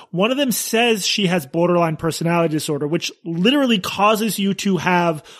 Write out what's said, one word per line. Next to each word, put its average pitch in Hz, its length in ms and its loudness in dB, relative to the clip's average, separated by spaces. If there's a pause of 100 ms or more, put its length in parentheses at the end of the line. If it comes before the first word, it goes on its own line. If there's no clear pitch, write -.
(100)
One 196 200 0
of 262 80 0
them 277 140 0
says 226 540 0
she 202 200 0
has 175 200 0
borderline 170 500 2
personality 165 560 0
disorder, 147 340 -2
which 165 260 -4 (140)
literally 226 520 2
causes 208 600 0
you 196 160 0
to 190 240 0
have 170 440 0 (160)